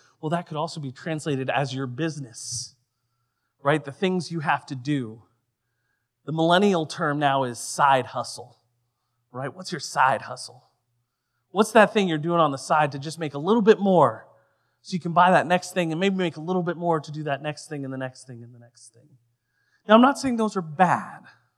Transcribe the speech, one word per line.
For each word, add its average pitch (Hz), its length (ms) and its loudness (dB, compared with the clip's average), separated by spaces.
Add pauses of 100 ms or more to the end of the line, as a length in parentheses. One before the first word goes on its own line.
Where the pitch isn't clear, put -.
(200)
Well, 156 100 -6
that 175 160 -4
could 156 100 -12
also 160 220 -8
be 139 140 -10
translated 143 580 -6
as 131 240 -2
your 135 140 -6
business, 131 880 -10 (840)
right? 147 240 0
The 143 60 -12
things 185 400 -2
you 165 100 -6
have 143 260 -2
to 139 100 -8
do. 120 480 -6 (1000)
The 143 80 -8
millennial 170 540 4
term 151 320 -4
now 139 240 0
is 120 160 -6
side 139 480 2
hustle, - 540 -12 (720)
right? 127 200 -8
What's 185 200 -14
your 147 80 -8
side 131 420 2
hustle? - 480 -16 (800)
What's 208 220 2
that 208 200 8
thing 196 160 2
you're 156 100 0
doing 170 220 0
on 147 120 4
the 135 60 -6
side 151 340 0
to 143 80 -8
just 156 180 -10
make 156 160 -8
a 143 40 -6
little 202 240 2
bit 185 180 6
more 165 480 4 (540)
so - 120 -8
you 175 60 -4
can 170 120 -6
buy 180 200 6
that 143 160 4
next 180 240 0
thing 170 180 -2
and 156 80 -4
maybe 190 180 0
make 180 200 -2
a 156 40 -12
little 175 220 -2
bit 151 140 -4
more 165 240 0
to 156 100 -12
do 151 140 -10
that 143 180 -2
next 151 260 -8
thing 143 160 -8
and 131 80 -8
the 131 60 -8
next 131 260 -10
thing 120 200 -18
and 120 100 -20
the 117 60 -20
next - 320 -20
thing? - 260 -20 (680)
Now, 208 80 6
I'm 233 80 8
not 262 160 4
saying 254 180 -2
those 214 200 -2
are 190 60 -2
bad. 151 600 -2 (360)